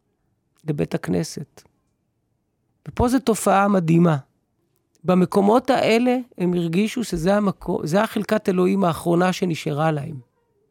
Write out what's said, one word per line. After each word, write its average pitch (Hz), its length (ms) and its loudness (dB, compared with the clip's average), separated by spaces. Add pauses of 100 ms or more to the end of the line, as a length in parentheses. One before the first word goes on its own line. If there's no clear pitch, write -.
(640)
לבית 156 300 -4
הכנסת. 165 680 -6 (1300)
ופה 240 200 0
זו 254 100 2
תופעה 202 500 2
מדהימה. 170 480 4 (880)
במקומות 196 680 2
האלה 247 480 2 (200)
הם 180 160 0
הרגישו 175 500 -2
שזה 180 320 -2
המקו-, - 500 -2
זה 185 160 0
החלקת 214 460 -4
אלוהים 190 360 2
האחרונה 175 480 0
שנשארה 160 580 -2
להם. 151 300 -8 (500)